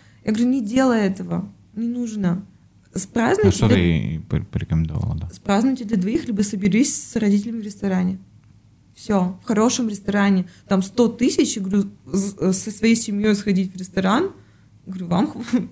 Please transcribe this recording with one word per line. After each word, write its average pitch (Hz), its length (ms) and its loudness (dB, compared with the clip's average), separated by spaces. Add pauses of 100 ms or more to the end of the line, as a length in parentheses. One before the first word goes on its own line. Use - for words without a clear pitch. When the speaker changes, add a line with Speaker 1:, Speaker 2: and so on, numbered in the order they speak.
(240)
Speaker 1:
Я 214 80 -2
говорю, 240 180 2
«Не 269 140 0
делай 240 440 2
этого, 180 400 -4 (260)
не 233 140 -4
нужно. 214 560 -4 (500)
Спразднуйте 247 540 2
Speaker 2:
А - 40 4
что - 140 2
Speaker 1:
для 101 100 6
Speaker 2:
ты 90 60 2
ей 80 380 0
пор-, - 240 -4
порекомендовала, 80 720 -4
да? - 140 -8
Speaker 1:
спразднуйте 240 540 -2
для 214 120 -2
двоих, 233 320 -2
либо 208 140 -2
соберись 202 520 2 (160)
с - 60 -6
родителями 208 440 0
в 202 40 -10
ресторане. 190 540 -2 (760)
Все, 185 480 -2
в - 40 -20
хорошем 226 420 2
ресторане. 202 560 0 (240)
Там 190 140 2
сто 226 260 2
тысяч», 240 500 0
говорю, 196 260 0 (280)
с-, 196 280 0
э, 190 120 2
со 190 180 -2
своей 226 260 2
семьей 214 380 2
сходить 196 400 0
в - 20 -14
ресторан. 202 540 0 (560)
Говорю, 185 220 -10
«Вам, 180 240 2
хв-, - 400 -2